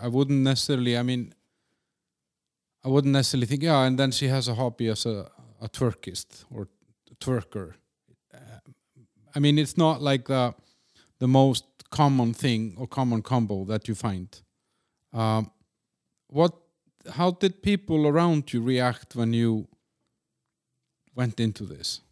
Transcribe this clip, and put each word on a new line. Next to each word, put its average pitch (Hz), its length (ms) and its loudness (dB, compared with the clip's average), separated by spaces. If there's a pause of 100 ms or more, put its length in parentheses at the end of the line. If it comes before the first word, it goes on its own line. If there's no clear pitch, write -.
I 123 60 -6
wouldn't 135 340 2
necessarily, 127 560 0
I 123 60 -2
mean, 123 300 -4 (1500)
I 131 60 -4
wouldn't 139 240 4
necessarily 131 320 2
think, 135 180 -2
"Yeah, 151 200 4
and 131 160 2
then 135 120 2
she 135 160 -2
has 127 200 0
a 120 80 -4
hobby 120 320 -2
as 110 180 -2
a, 107 240 -6 (320)
a 113 80 -12
twerkist - 800 -6
or 107 180 -12 (520)
twerker." 104 540 -6 (600)
Uh, - 40 -20 (1000)
I 147 40 -2
mean, 147 200 4
it's 143 180 -2
not 160 240 2
like 139 260 0
the, 127 280 0 (640)
the 127 80 0
most 135 380 4 (260)
common 135 420 2
thing 113 440 -2
or 123 100 -10
common 120 340 -2
combo 104 440 -2
that 107 220 -4
you 110 80 -4
find. 95 320 -6 (840)
Um, 110 380 0 (760)
what, 165 260 2 (600)
how 175 180 0
did 185 300 -2
people 170 460 0
around 156 440 2
you 120 100 -2
react 123 540 -2
when 117 180 0
you 113 340 0 (1500)
went 123 260 -4
into 110 260 -2
this? - 360 -10 (100)